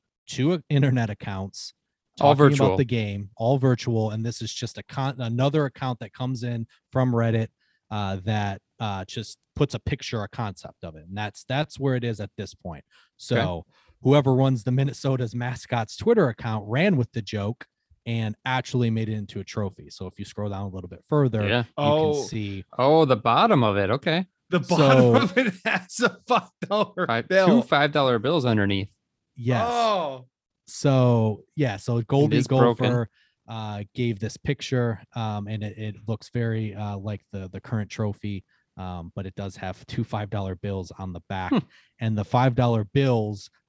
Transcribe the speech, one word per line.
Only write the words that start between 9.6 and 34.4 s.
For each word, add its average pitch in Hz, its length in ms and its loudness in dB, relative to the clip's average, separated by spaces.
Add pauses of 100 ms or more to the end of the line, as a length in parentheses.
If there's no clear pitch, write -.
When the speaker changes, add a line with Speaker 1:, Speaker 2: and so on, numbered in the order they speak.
Speaker 1:
a 120 40 -4
picture, - 460 -6
a 98 40 -8
concept - 540 -10
of 80 140 -14
it, 78 100 -20
and 95 100 -12
that's, 104 320 -8
that's 143 300 -4
where 131 160 0
it 123 80 -2
is 117 180 -4
at 101 160 -10
this 98 160 -8
point. 80 300 -14 (340)
So - 220 -4
Speaker 2:
Okay. 90 320 -4 (320)
Speaker 1:
whoever 135 320 6
runs 131 300 2
the 127 80 -2
Minnesota's 131 600 -2
mascot's 120 640 -6
Twitter 214 320 2
account 110 380 -4
ran 156 300 2
with 120 160 0
the 117 100 -6
joke 104 440 -6 (380)
and 113 300 -4 (100)
actually 127 460 0
made 110 180 -2
it 110 60 -4
into 104 240 -10
a 98 60 -8
trophy. - 460 -8
So - 180 -12
if - 100 -20
you 101 60 -10
scroll 104 260 -8
down 98 120 -8
a 101 60 -6
little 90 200 -12
bit 90 200 -20
further, 120 380 2
Speaker 2:
Yeah. 110 140 4
Speaker 1:
you 117 40 0 (120)
Speaker 3:
Oh. 151 380 2
Speaker 1:
can 139 100 -4
see 101 400 -8 (120)
Speaker 2:
Oh, 151 280 6
the 135 120 6
bottom 143 460 4
of 104 140 4
it. 98 140 2
Okay. 165 360 0 (240)
Speaker 3:
The 180 100 2
bottom 165 160 0 (220)
Speaker 1:
So 123 240 8
Speaker 3:
of 226 160 -2
it 233 200 2
<laughs> - 60 -12
has - 360 -4
a 233 260 0
five 240 240 0 (180)
dollar 196 380 -2
Speaker 2:
Five, 117 220 0
Speaker 3:
bill. 185 180 6
Speaker 2:
two 226 160 6
five 147 300 2
dollar 135 260 4
bills 135 260 0
underneath. 101 460 2 (460)
Speaker 1:
Yes. 123 300 0
Speaker 3:
Oh. 190 600 -2 (400)
Speaker 1:
So, 123 800 4 (100)
yeah, 127 220 -2
so 117 260 -2
Goldie 139 360 4
Speaker 2:
is 135 100 0
broken. 120 380 4
Speaker 1:
Gopher, 120 220 0 (400)
uh, 107 360 -8 (100)
gave 117 240 -2
this 104 180 -6
picture, 120 640 -2 (140)